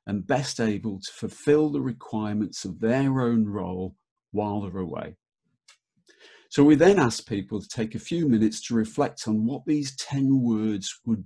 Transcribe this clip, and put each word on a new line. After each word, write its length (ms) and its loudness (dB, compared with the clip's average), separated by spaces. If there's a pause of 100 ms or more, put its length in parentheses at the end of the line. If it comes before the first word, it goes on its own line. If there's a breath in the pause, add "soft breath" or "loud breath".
and 200 -4
best 340 -2
able 400 -2
to 120 -14
fulfill 580 0
the 100 -4
requirements 840 -4
of 120 -10
their 440 0
own 240 2
role 500 -6 (360)
while 280 -4
they're 180 -8
away. 380 -8 (1300 soft breath)
So 120 4
we 120 10
then 240 8
ask 280 2
people 320 -6
to 100 -12
take 260 -6
a 40 -8
few 300 -2
minutes 380 2
to 80 -4
reflect 520 -2
on 200 0
what 180 -6
these 320 -2
ten 460 0
words 640 -2
would 200 -2